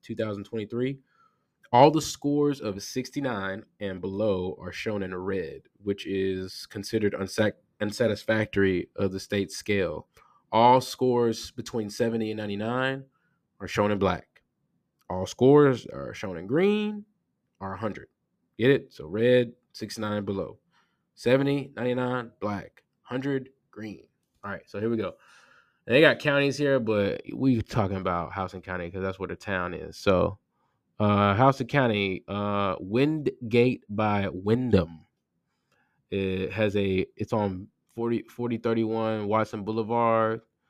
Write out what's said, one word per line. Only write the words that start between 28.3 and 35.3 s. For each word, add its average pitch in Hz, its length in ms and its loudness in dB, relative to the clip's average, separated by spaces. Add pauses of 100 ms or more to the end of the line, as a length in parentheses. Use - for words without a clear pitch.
Houston 92 280 -8
County 90 300 -8
'cause 92 100 -6
that's 95 160 -4
where 92 100 -6
the 90 80 -8
town 90 380 -4
is. 78 240 -12
So, 90 400 4 (640)
uh, 101 360 4
Houston 131 320 4
County, 104 600 0
uh, 101 520 -2
Wingate 123 1080 0
by 104 420 0
Wyndham. 95 720 0 (1080)